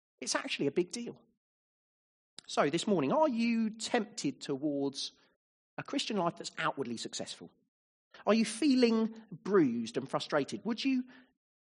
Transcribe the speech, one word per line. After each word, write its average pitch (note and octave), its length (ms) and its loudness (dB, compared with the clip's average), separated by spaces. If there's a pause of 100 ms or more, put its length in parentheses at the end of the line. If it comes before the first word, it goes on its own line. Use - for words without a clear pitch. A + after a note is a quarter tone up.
(220)
It's - 140 -2
actually G#3 320 -2
a C3+ 40 2
big F3+ 220 0
deal. A#3+ 240 -10 (1300)
So F3+ 220 2
this E3+ 180 0
morning, D#3+ 240 2
are D#4 160 4
you A3+ 440 0
tempted - 680 -4
towards C#3 720 -4 (680)
a - 60 -8
Christian - 320 -4
life E3+ 220 0
that's F#3 200 -12
outwardly C#3 380 -4
successful? - 560 -10 (760)
Are G#3 80 4
you A3+ 120 4
feeling A#3 680 4 (300)
bruised C3 540 2
and C3 120 -4
frustrated? C#3+ 540 -2
Would - 200 -4
you, C4 200 0 (580)